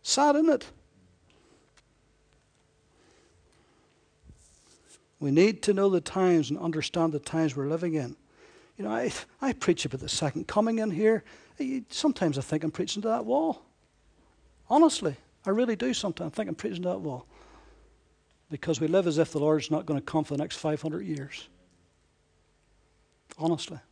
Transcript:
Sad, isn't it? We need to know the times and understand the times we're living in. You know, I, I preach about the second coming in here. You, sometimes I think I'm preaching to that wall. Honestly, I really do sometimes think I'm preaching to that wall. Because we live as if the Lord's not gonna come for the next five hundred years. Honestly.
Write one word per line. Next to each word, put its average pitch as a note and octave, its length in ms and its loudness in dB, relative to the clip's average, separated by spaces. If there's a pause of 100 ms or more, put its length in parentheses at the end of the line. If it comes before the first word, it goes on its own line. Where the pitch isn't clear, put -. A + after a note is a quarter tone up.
Sad, C#4+ 340 4
isn't D#4+ 120 6
it? C#4 180 2 (4000)
We C#3+ 100 -2
need F#3 320 6
to G#3 100 2
know G3 160 4
the F3+ 140 2
times F3 480 2
and D3 80 -4
understand E3 560 -2
the D3 40 -2
times D#3 380 -2
we're C#3 120 -4
living E3 260 -2
in. C#3 200 -4 (640)
You G3+ 80 -8
know, G#3 60 -4
I, A3+ 200 -2 (300)
I C4 140 0
preach - 320 0
about C3 140 -6
the D3 80 -10
second - 380 -4
coming A3+ 340 0
in G#3+ 100 -2
here. G#3+ 340 2 (340)
You, C4 300 -6
sometimes F3+ 480 0
I C3+ 60 -2
think D#3 200 -4
I'm D#3 80 -2
preaching - 320 -6
to A2+ 60 -2
that A2+ 160 -2
wall. D3 400 -2 (1040)
Honestly, A#3+ 480 4 (300)
I G3 40 0
really A3+ 260 2
do B3 180 -2
sometimes F3 400 -4
think G3+ 140 -4
I'm D#3+ 60 -4
preaching F3+ 280 -6
to F3+ 80 -2
that F#3+ 100 -4
wall. - 260 -8 (1200)
Because D3 300 -2
we D#3+ 60 0
live F3+ 200 4
as D3+ 100 2
if D#3+ 160 2
the D#3 60 -4
Lord's D3+ 320 2
not D3+ 160 0
gonna C#3 160 -2
come D#3 220 -2
for D3 120 -6
the D3 60 -2
next - 140 -6
five D3+ 260 -4
hundred E3 240 -6
years. C#3 420 -10 (1900)
Honestly. D#3+ 400 -2 (140)